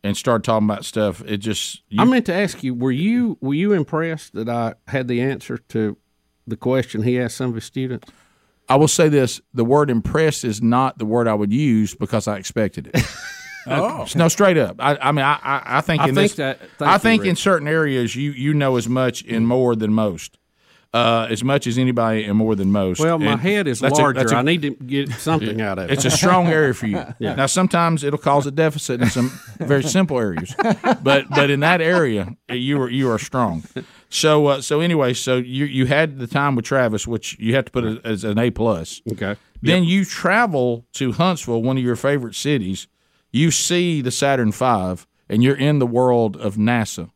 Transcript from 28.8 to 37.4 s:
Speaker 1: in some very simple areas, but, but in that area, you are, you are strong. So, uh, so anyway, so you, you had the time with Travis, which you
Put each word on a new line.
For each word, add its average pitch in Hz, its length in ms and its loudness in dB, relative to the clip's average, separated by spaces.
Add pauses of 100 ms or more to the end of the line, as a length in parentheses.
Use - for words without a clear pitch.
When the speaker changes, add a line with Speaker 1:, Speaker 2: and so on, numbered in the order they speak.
Speaker 1:
in 117 80 2
some 127 220 -2 (280)
very 143 240 0
simple 160 360 0
areas, 101 340 -4 (500)
but, 139 260 4
but 143 200 2
in 143 120 2
that 165 200 2
area, 135 540 0 (140)
you 131 320 -2
are, 123 80 -2
you 131 220 0
are 110 80 0
strong. 98 440 -2 (460)
So, 151 380 4
uh, 139 140 2
so 151 200 -2
anyway, 151 320 2
so 127 240 0
you, 127 280 -2
you 131 200 0
had 143 320 0
the 120 100 -8
time 143 280 0
with 113 100 -2
Travis, 117 420 0
which - 320 -6
you 113 160 0